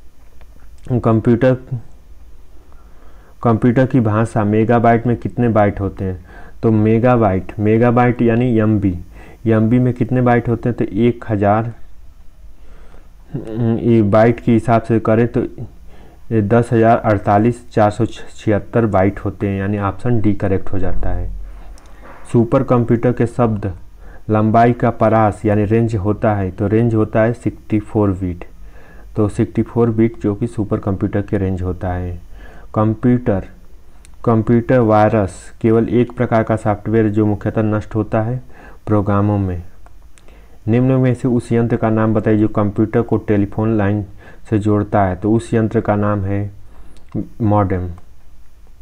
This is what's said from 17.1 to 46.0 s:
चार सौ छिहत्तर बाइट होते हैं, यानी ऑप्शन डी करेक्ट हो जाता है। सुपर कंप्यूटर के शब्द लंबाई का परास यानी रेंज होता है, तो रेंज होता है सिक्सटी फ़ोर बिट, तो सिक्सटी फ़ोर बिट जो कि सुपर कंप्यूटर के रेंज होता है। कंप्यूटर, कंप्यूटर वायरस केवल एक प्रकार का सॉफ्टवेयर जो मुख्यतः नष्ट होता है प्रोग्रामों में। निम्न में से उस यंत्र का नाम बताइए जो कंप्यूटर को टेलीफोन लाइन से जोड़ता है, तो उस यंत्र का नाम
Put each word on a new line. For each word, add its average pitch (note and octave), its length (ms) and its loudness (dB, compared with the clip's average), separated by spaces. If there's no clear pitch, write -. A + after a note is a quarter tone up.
चार G#2+ 200 4
सौ A2 160 -2
छिहत्तर - 800 -2
बाइट G2 320 2
होते G2+ 300 -6
हैं, G2 120 -2
यानी G2+ 180 -2
ऑप्शन G2+ 420 0
डी G#2 140 2
करेक्ट F#2+ 380 0
हो F#2+ 60 2
जाता F2+ 300 4
है। F2+ 220 0
सुपर B2 300 2
कंप्यूटर A#2+ 500 2
के A#2+ 140 0
शब्द G#2+ 460 -2
लंबाई A2 420 4
का A#2+ 180 0
परास A2 540 2
यानी G#2 200 2
रेंज A2+ 320 0
होता G#2 380 0
है, G2 160 -2
तो G2+ 160 -4
रेंज A2+ 280 2
होता A2 280 2
है A#2 100 2
सिक्सटी - 480 -4
फ़ोर G#2 300 0
बिट, F2+ 340 -6
तो G#2+ 120 2
सिक्सटी A2+ 340 -2
फ़ोर A#2 280 0
बिट A2+ 300 0
जो G#2 140 0
कि A#2+ 120 -4
सुपर G#2+ 320 -4
कंप्यूटर G2+ 440 -2
के G2+ 160 -4
रेंज F#2+ 240 -2
होता F2+ 300 -4
है। F2+ 280 -6
कंप्यूटर, A2 720 0
कंप्यूटर A#2 540 2
वायरस G#2+ 800 2
केवल A2+ 280 2
एक A#2+ 240 2
प्रकार A2+ 300 0
का A2+ 140 0
सॉफ्टवेयर A2 520 0
जो G#2 180 2
मुख्यतः G#2 360 -2
नष्ट G#2+ 320 -2
होता A2 280 -2
है B2 200 -4
प्रोग्रामों G#2 520 2
में। F2+ 240 -4
निम्न B2 240 4
में B2+ 220 2
से C3 140 -2
उस A#2+ 240 0
यंत्र A#2 240 2
का A2+ 140 0
नाम A2 240 2
बताइए G#2+ 240 2
जो G#2+ 100 4
कंप्यूटर G#2 540 0
को A2+ 140 -2
टेलीफोन G#2+ 640 0
लाइन G#2 260 0
से A2+ 80 2
जोड़ता G#2 460 2
है, F#2 120 -2
तो G#2 160 0
उस A#2 220 0
यंत्र A2+ 260 2
का G#2 160 0
नाम G#2 280 0